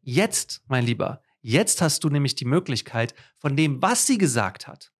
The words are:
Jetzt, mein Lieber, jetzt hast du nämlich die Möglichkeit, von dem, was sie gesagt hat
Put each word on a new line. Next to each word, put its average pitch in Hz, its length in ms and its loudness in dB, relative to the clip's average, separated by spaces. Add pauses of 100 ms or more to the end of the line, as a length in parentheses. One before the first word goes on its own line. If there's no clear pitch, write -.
Jetzt, - 640 -2
mein 127 180 2
Lieber, - 380 -2 (180)
jetzt 135 400 0
hast 165 240 0
du 151 60 2
nämlich 143 240 0
die - 100 -8
Möglichkeit, 123 720 -2 (240)
von 139 180 -2
dem, 143 240 2
was 226 260 2
sie 254 120 2
gesagt 117 480 0
hat - 340 -20